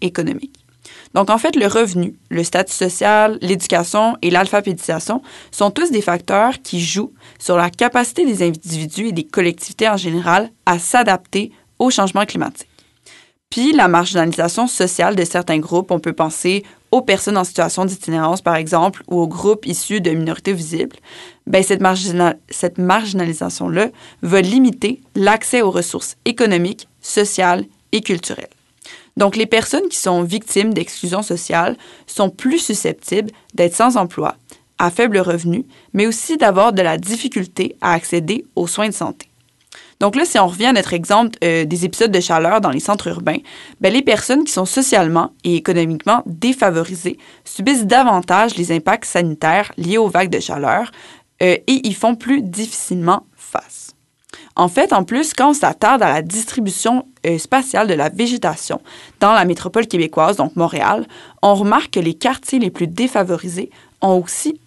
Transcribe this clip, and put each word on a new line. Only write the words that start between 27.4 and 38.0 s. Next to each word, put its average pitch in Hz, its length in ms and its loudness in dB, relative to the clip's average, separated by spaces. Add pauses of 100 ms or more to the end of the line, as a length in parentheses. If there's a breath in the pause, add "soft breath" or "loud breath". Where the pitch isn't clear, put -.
et 220 100 -2
culturelles. - 460 -6 (680 loud breath)
Donc, 202 180 2
les 220 100 2
personnes 226 420 0
qui - 100 -6
sont 175 260 0
victimes 208 500 -2
d'exclusion 175 480 -4
sociale 170 560 -2 (300 loud breath)
sont 190 240 -2
plus 262 260 -2
susceptibles - 720 -4 (240 soft breath)
d'être 175 220 2
sans 247 200 4
emploi, 170 400 -2 (440 soft breath)
à 175 100 2
faible 208 300 2
revenu, 170 460 -2 (280 soft breath)
mais 208 140 2
aussi 233 300 -4
d'avoir 214 360 4
de 185 80 0
la 160 160 0
difficulté 190 840 -6
à 175 120 2
accéder 170 520 -2 (100)